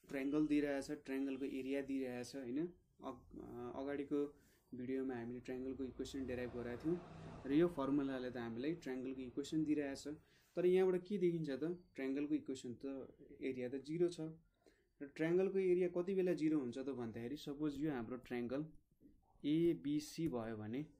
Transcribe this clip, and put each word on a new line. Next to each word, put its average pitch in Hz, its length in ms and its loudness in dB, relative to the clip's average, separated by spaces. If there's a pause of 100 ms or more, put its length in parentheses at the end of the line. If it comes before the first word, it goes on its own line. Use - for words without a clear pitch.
ट्रायङ्गल 139 380 2
दिइरहेछ, 143 440 4
ट्रायङ्गलको 135 540 -2
एरिया 135 380 -2
दिइरहेछ, 131 540 -2
होइन? 135 300 -2 (380)
अग-, - 360 -10
अ, 120 340 -8
अगाडिको 143 520 0 (480)
भिडियोमा 131 400 -2
हामीले 120 260 -6
ट्रायङ्गलको 131 440 -4
इक्वेसन 131 420 -4
डेराइभ 123 280 -2
गराएको 120 300 -4
थियौँ 170 140 4 (480)
र 135 60 2
यो 165 160 8
फर्मुलाले 135 640 0
त 120 60 -6
हामीलाई 120 380 -2
ट्रायङ्गलको 131 460 -4
इक्वेसन 143 440 0
दिइरहेछ। 143 440 0 (480)
तर 175 100 6
यहाँबाट 185 360 6
के 208 160 -2
देखिन्छ 170 320 4
त? 156 280 0 (160)
ट्रायङ्गलको 139 400 0
इक्वेसन 127 400 -4
त, - 100 -10 (580)
एरिया 127 260 -2
त 127 60 -6
जिरो 156 340 0
छ। 165 120 -8 (800)
र 143 40 -8 (100)
ट्रायङ्गलको 185 420 2
एरिया 180 300 4
कति 180 260 -2
बेला 185 180 4
जिरो 156 280 4
हुन्छ 127 180 -2
त 135 100 -4
भन्दाखेरि, 120 480 -4
सपोज 147 420 -4
यो 151 140 0
हाम्रो 120 240 -4
ट्रायङ्गल 123 500 -4 (800)
एबिसी 151 840 2
भयो 113 280 -2
भने, 113 300 -4 (140)